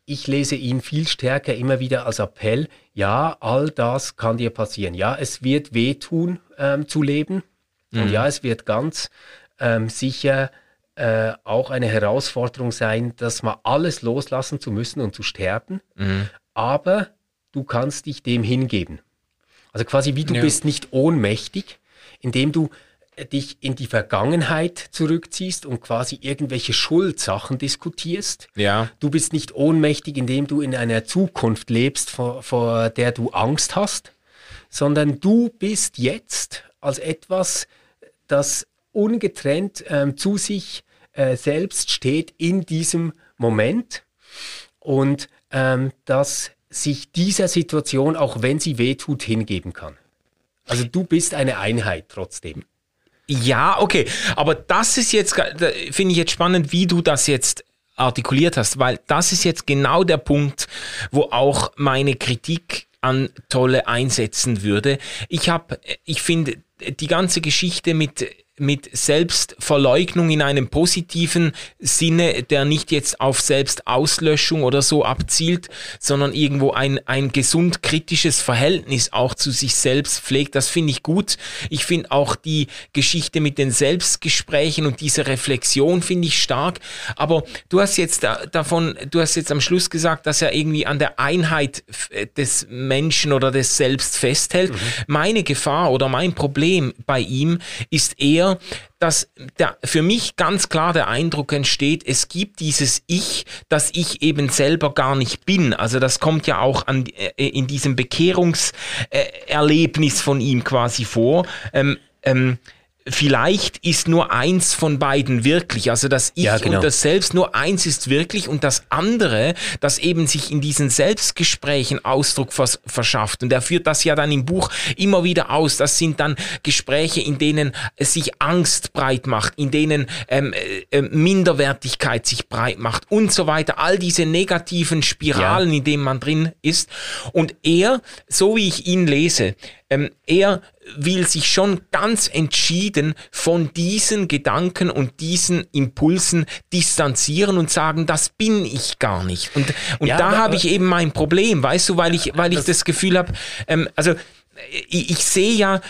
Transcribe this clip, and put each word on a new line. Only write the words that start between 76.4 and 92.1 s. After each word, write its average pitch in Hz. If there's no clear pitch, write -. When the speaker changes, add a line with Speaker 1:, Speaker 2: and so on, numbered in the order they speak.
Speaker 2:
ein, 135
ein 135
gesund 165
kritisches 156
Verhältnis 127
auch 123
zu 143
sich 123
selbst 139
pflegt, 139
das 139
finde 160
ich -
gut. 185
Ich 147
finde -
auch -
die 156
Geschichte -
mit 147
den 135
Selbstgesprächen 156
und 139
diese 143
Reflexion 143
finde 175
ich -
stark. 147
Aber 151
du 180
hast 196
jetzt 175
da, -
davon, 165
du 170
hast 160
jetzt 156
am 147
Schluss 175
gesagt, 160
dass 151
er 151
irgendwie 151
an 143
der -
Einheit 156
f-, -